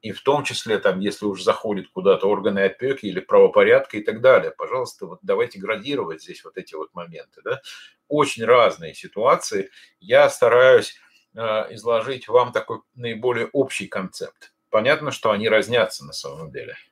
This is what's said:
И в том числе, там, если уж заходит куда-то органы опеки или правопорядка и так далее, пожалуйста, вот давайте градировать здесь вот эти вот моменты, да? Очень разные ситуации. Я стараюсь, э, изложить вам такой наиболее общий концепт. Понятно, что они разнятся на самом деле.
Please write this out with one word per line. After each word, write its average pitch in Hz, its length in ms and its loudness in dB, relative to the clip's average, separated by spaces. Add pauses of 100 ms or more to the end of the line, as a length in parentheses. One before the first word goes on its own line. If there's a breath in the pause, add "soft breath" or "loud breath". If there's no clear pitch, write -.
И 107 100 -10
в - 100 -14
том 143 220 2
числе, 113 340 -4
там, 95 220 0
если 101 260 -4
уж 95 160 -6
заходит 101 480 -2
куда-то 92 380 2
органы 101 320 0
опеки 107 460 -2
или 90 140 -6
правопорядка 104 760 4
и 101 40 -10
так 110 200 -6
далее, 117 340 4
пожалуйста, 113 500 -8
вот 87 160 -18
давайте 101 380 -2
градировать 104 640 -6
здесь - 220 -20
вот - 140 -18
эти 90 180 -18
вот 78 180 -12
моменты, 85 500 -18
да? 123 160 -6 (480 loud breath)
Очень 139 380 -2
разные 90 480 2
ситуации. 104 760 -2 (300 soft breath)
Я 127 300 4
стараюсь, 123 680 4 (400 soft breath)
э, 113 40 -12 (340)
изложить 117 540 -4
вам 120 240 2
такой 120 280 -4 (160)
наиболее 117 560 -4
общий 131 360 -4
концепт. - 640 -12 (180)
Понятно, 135 420 0
что - 200 -2
они 104 180 -2
разнятся 110 560 0
на 69 80 -20
самом 76 380 -14
деле. - 240 -14 (160)